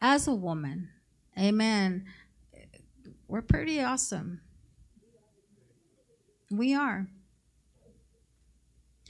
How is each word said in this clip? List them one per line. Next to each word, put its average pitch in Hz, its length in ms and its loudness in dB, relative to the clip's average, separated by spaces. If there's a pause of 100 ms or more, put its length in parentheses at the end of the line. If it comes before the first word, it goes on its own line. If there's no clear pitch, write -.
as 277 260 4
a 269 60 2
woman, 165 560 -4 (480)
amen, 202 680 2 (1200)
we're 214 140 -4
pretty 302 380 2
awesome. 240 640 -4 (2000)
We 240 240 2
are. 208 340 -2 (2000)